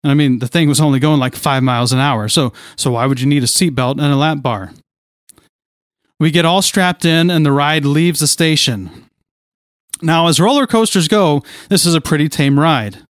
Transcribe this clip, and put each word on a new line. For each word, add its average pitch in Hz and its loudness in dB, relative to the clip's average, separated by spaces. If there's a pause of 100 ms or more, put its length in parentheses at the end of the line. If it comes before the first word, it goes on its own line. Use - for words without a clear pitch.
And 143 -4
I 143 0
mean, 135 0
the 123 -6
thing 165 0
was 147 0
only 139 2
going, 151 2
like, 127 -2
five 135 -2
miles 123 0
an 127 0
hour. 120 -2
So, 127 -2 (220)
so - -4
why 120 -2
would 131 -2
you 131 0
need 143 2
a 123 -2
seatbelt 131 -2
and 139 -4
a 143 2
lap 147 0
bar? 104 -6 (1500)
We 156 2
get 165 2
all 185 2
strapped 180 -2
in 165 2
and 160 2
the 143 2
ride 143 0
leaves 156 0
the 151 -2
station. 135 -2 (920)
Now, 165 0
as 151 0
roller 262 2
coasters 208 0
go, 160 2 (260)
this 196 2
is 170 2
a 160 0
pretty 151 0
tame 139 0
ride. 135 0 (140)